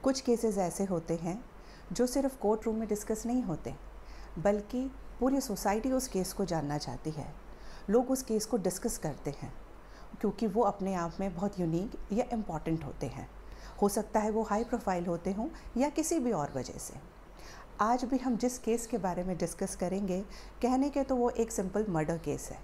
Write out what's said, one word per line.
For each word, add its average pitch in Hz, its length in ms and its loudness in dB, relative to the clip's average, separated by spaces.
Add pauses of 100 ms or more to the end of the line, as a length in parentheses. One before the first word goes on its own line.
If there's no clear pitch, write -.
कुछ 262 140 4
cases 226 380 4
ऐसे 185 260 2
होते 165 300 0
हैं 170 300 -4 (480)
जो 240 140 4
सिर्फ 269 300 2
court 220 300 2
room 220 100 2
में 220 120 -2
discuss 208 380 -2
नहीं 247 160 2
होते, 160 320 -2 (640)
बल्कि 208 520 2 (300)
पूरी 269 200 4
society 220 520 2
उस 262 160 2
case 185 240 0
को 196 120 0
जानना 151 340 0
चाहती - 320 -4
है। 156 240 -6 (560)
लोग 254 200 6
उस 262 120 2
case 214 240 0
को 247 100 2
discuss 190 420 0
करते 147 320 -4
हैं 131 240 -8 (680)
क्योंकि 208 260 2
वो 208 160 4
अपने 196 320 2
आप 170 260 0
में 190 140 0
बहुत 185 260 0
यूनिक 170 520 0
या 226 200 2
important 165 520 -2
होते 139 220 -6
हैं। 123 240 -8 (520)
हो 202 60 6
सकता 214 320 2
है 214 100 2
वो 220 120 2
हाई 214 220 2
profile 185 420 0
होते 180 260 0
हों 220 160 0 (280)
या 269 120 4
किसी 320 300 2
भी 240 140 2
और 147 240 0
वजह - 220 -4
से। - 160 -10 (840)
आज 240 240 4
भी 254 140 2
हम 240 180 2
जिस 247 220 2
case 233 280 0
के 233 120 -2
बारे 180 260 0
में 180 140 0
discuss 180 380 -2
करेंगे, 185 480 0 (380)
कहने 262 280 4
के 277 120 2
तो 269 140 2
वो 240 140 4
एक 226 220 0
simple 208 360 0
murder 160 300 2
case 143 340 -4
है - 120 -12